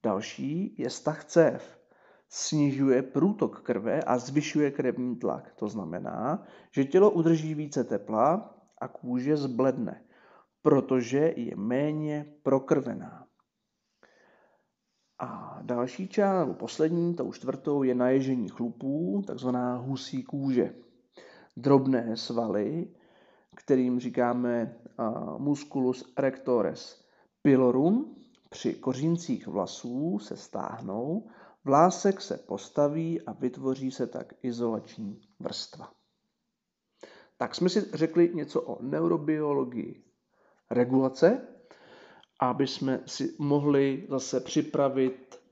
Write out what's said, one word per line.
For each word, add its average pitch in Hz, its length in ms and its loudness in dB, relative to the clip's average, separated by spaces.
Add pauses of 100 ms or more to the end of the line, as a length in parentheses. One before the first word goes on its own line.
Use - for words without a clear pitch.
Další 135 720 -4
je - 120 -4
stah - 360 -4
cév. - 540 4 (500)
Snižuje 135 720 2
průtok 151 600 0
krve 117 420 -2
a 127 140 2
zvyšuje 143 540 0
krevní 123 440 -2
tlak. 113 400 -6
To 107 120 -6
znamená, 101 760 -6 (280)
že 139 140 2
tělo 190 260 6
udrží 160 440 2
více 147 280 -4
tepla 120 720 0 (220)
a 123 100 -10
kůže 127 500 -2
zbledne, 131 680 -2 (580)
protože 135 760 4
je - 200 -6
méně 147 720 -2 (180)
prokrvená. 135 840 0 (1900)
A - 420 -12
další 123 460 -4
část, 196 320 2
nebo 131 140 0
poslední, 165 640 0
tou 127 160 -6
čtvrtou, 135 520 -2
je 127 120 2
naježení 127 540 2
chlupů, 147 760 -4
takzvaná 123 500 -2
husí 131 460 -6
kůže. 135 520 0 (840)
Drobné 127 600 4
svaly, 113 680 -2 (680)
kterým 127 440 2
říkáme, 120 760 -2 (200)
a, 113 400 -4
musculus 135 800 -2
erectores 131 880 -2 (360)
pilorum, 139 760 4 (340)
při - 240 -4
koříncích 143 760 -2
vlasů 127 720 -4
se - 180 -10
stáhnou, 120 880 -8 (380)
vlásek 180 560 4
se - 160 -6
postaví 165 840 -2
a 120 100 -12
vytvoří 131 600 -4
se 131 160 -6
tak - 260 -12 (100)
izolační 117 800 -6 (180)
vrstva. - 520 -10 (1500)
Tak - 180 -4
jsme 180 140 2
si 202 120 2 (120)
řekli 160 400 4
něco 151 280 -2
o - 220 -8
neurobiologii 147 1200 -2 (680)
regulace, 131 800 4 (920)
aby 127 280 2
jsme 131 380 -2
si - 340 -6
mohli 143 680 2
zase 131 300 -2
připravit 135 1000 -2 (120)